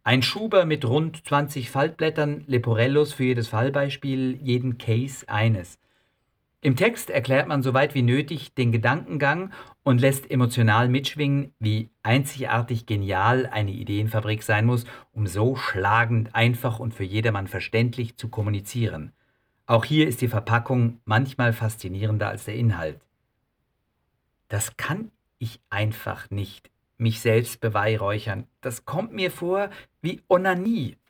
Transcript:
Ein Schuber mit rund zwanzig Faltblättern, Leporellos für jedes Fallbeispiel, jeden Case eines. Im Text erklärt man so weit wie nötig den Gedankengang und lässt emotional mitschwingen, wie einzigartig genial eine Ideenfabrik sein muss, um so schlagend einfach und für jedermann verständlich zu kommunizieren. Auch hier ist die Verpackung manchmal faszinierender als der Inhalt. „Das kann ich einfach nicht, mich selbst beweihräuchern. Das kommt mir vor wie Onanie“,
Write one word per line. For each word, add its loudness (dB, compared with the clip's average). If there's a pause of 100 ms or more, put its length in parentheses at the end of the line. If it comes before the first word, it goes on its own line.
Ein 4
Schuber 2
mit 0
rund 0
zwanzig -2
Faltblättern, 0
Leporellos 2
für -2
jedes 2
Fallbeispiel, -2
jeden 0
Case -2
eines. 0 (840)
Im 2
Text 0
erklärt 2
man 0
so 0
weit 2
wie 2
nötig 0
den 2
Gedankengang 0 (300)
und 4
lässt 2
emotional 4
mitschwingen, 0
wie -2 (120)
einzigartig -2
genial 2
eine -2
Ideenfabrik -2
sein 2
muss, 2 (260)
um -2
so 0
schlagend 0
einfach 0
und -6
für -6
jedermann -2
verständlich -2
zu -10
kommunizieren. -4 (540)
Auch 4
hier 4
ist -4
die 2
Verpackung 0
manchmal 0
faszinierender -4
als -8
der -8
Inhalt. 0 (1500)
„Das -4
kann -6 (280)
ich -10
einfach -4
nicht, -8 (260)
mich 0
selbst 2
beweihräuchern. -2 (120)
Das -8
kommt -6
mir -2
vor -2 (300)
wie -6
Onanie“, 2 (140)